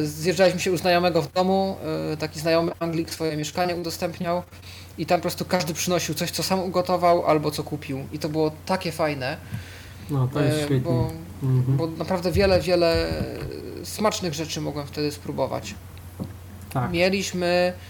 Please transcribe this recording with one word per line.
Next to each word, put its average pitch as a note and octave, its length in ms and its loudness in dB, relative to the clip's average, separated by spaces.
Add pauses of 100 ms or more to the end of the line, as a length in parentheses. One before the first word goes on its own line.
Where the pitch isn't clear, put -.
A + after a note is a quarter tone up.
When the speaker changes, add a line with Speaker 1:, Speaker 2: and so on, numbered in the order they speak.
Speaker 1:
E, - 20 0
zjeżdżaliśmy F3 540 4
się F#3+ 120 0
u F3 60 2
znajomego F3 440 4
w D3 120 -4
domu, F#3+ 440 2 (360)
e, D#3 40 -6
taki D#3 220 -6
znajomy E3 400 4
Anglik E3 300 -2
swoje D#3+ 280 -2
mieszkanie F3 380 0
udostępniał F3 680 -2 (540)
i D#3+ 80 -4
tam F3 140 4
po - 20 -10
prostu F3 240 -2
każdy F3 280 0
przynosił E3+ 420 0
coś, E3+ 160 -4
co D#3+ 120 -2
sam F#3+ 160 2
ugotował F3+ 680 4
albo D3+ 260 4
co D3+ 120 -4
kupił C#3+ 360 -6 (140)
i D3+ 60 -4
to D#3 100 -2
było D#3 220 2 (140)
takie F#3 260 -2
fajne, D3 460 -2 (720)
Speaker 2:
No, C3 240 2
to D3 80 2
jest D3+ 160 4
Speaker 1:
e, - 80 2
Speaker 2:
świetnie. C#3+ 140 2
Speaker 1:
bo, D#3+ 320 0 (320)
Speaker 2:
Mhm. C3 340 4
Speaker 1:
bo E3 100 0
naprawdę E3+ 440 0
wiele, F#3 300 6
wiele E3 460 4 (760)
smacznych G3+ 500 -2
rzeczy D#3 280 -6
mogłem D3 260 -6
wtedy D3+ 240 -2
spróbować. C3+ 640 -4 (960)
Speaker 2:
Tak. C#3 180 0
Speaker 1:
Mieliśmy F3+ 800 2 (160)